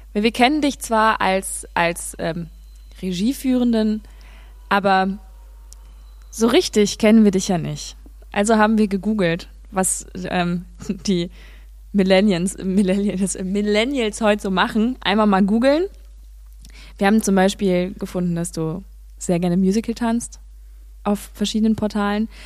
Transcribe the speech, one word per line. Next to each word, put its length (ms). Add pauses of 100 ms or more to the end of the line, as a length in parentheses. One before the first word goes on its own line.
(120)
Wir, 120
wir 80
kennen 280
dich 200
zwar 400
als, 540
als, 440
ähm, 300 (520)
Regieführenden, 1040 (640)
aber 500 (1120)
so 180
richtig 500
kennen 260
wir 60
dich 180
ja 80
nicht. 400 (360)
Also 240
haben 200
wir 120
gegoogelt, 600 (220)
was, 340 (100)
ähm, 520 (220)
die 420 (640)
Millennials, 640
Millennials, 840
Millennials 800
heute 220
so 80
machen. 500
Einmal 260
mal 160
googeln. 420 (1120)
Wir 80
haben 160
zum 120
Beispiel 600
gefunden, 400
dass 180
du 320 (320)
sehr 240
gerne 160
Musical 380
tanzt 460 (640)
auf 280
verschiedenen 440
Portalen. 520 (180)